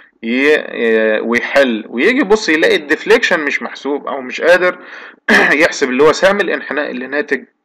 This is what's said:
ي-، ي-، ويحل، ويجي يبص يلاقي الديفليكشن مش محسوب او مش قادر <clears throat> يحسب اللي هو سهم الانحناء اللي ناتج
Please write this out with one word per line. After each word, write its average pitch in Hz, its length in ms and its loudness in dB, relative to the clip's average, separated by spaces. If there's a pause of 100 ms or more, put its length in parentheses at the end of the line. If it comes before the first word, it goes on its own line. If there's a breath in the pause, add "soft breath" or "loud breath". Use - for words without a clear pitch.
(240 soft breath)
ي-، 135 320 0
ي-، 110 640 0
ويحل، 117 680 0
ويجي 190 320 -2
يبص 214 300 0
يلاقي 170 260 2
الديفليكشن 170 640 0
مش 143 220 -4
محسوب 135 460 -8
او 131 140 -8
مش 123 200 -10
قادر 180 380 4 (500 loud breath)
<clears throat> 180 320 2
يحسب 139 280 0
اللي 127 140 2
هو 160 80 6
سهم 196 280 2
الانحناء 147 520 -4
اللي 127 160 -10
ناتج 139 380 -6 (200)